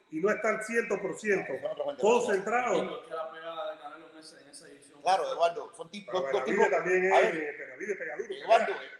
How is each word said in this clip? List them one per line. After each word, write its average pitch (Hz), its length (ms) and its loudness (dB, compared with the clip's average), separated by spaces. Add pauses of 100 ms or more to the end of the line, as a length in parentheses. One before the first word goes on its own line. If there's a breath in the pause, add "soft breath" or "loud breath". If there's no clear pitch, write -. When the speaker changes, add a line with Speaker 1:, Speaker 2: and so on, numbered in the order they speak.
(100)
Speaker 1:
y 156 100 -6
no 202 100 2
está 220 200 0
al 208 140 -2
ciento 220 360 0
por 165 180 -4
ciento 185 340 0
Speaker 2:
No, 127 80 -6
no, 147 80 -4
no, 156 60 -4
no, 147 100 -4
no, 143 80 -4
no. - 60 -8
Speaker 1:
concentrado. 214 760 2
Speaker 3:
Entiendo 170 320 -2
que 160 80 -14
la 160 160 -6
pegada 160 420 -8
de 151 80 -14
Canelo 156 300 -16
en 160 80 -20
esa, 156 220 -20
en 139 80 -20
esa 147 200 -20
edición. 143 340 -20
Speaker 2:
Claro, 165 280 2
Eduardo, 151 460 0
son 165 140 -14
tipos, - 240 -10
Speaker 1:
Pero 185 80 0
Speaker 2:
dos - 100 -2
Speaker 1:
Benavides 202 340 4
Speaker 2:
tipos. 196 40 4
Speaker 1:
también 185 420 2
Speaker 2:
A - 80 8
Speaker 1:
es, 220 120 4
Speaker 2:
ver, 151 260 -4
Speaker 1:
Benavides 175 400 -8
pega 156 180 -8
duro, 196 180 -8
Speaker 2:
Eduardo, 196 320 4
Speaker 1:
pelea, - 340 -6